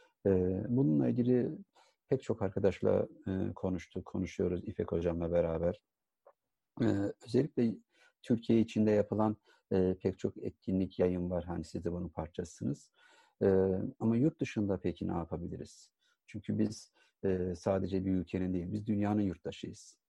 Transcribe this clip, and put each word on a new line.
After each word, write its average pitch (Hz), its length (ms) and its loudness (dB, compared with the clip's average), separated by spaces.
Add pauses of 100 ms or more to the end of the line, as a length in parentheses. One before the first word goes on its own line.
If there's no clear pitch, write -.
(260)
Ee, 92 420 2
bununla 135 400 2
ilgili 123 500 2 (500)
pek 131 140 0
çok - 200 -4
arkadaşla, 98 680 2 (200)
e, 98 260 -2
konuştuk, 92 520 -6
konuşuyoruz 90 640 -4
İpek - 240 -4
Hocam'la 85 400 0
beraber. 85 480 2 (1040)
Ee, 101 300 0 (120)
özellikle 123 500 0 (480)
Türkiye 113 380 2
içinde 107 300 2
yapılan, 107 460 2 (360)
e, 92 300 4
pek 95 160 0
çok - 180 -4
etkinlik, - 640 -4
yayın 90 320 0
var. 87 140 -4
Hani 87 200 -6
siz 82 200 -8
de 85 80 -4
bunun 87 160 -6
parçasısınız. 87 840 -8 (520)
Ee, 104 40 4 (540)
ama 113 160 2
yurt 151 240 0
dışında 101 400 -2
peki 92 280 -4
ne 92 40 -4
yapabiliriz? 85 800 -8 (360)
Çünkü 104 320 -6
biz, 107 340 -4 (320)
e, 92 320 0
sadece 95 500 0
bir 95 60 0
ülkenin 92 420 -2
değil, 87 180 -4
biz 107 140 -6
dünyanın 104 360 0
yurttaşıyız. - 760 -8 (100)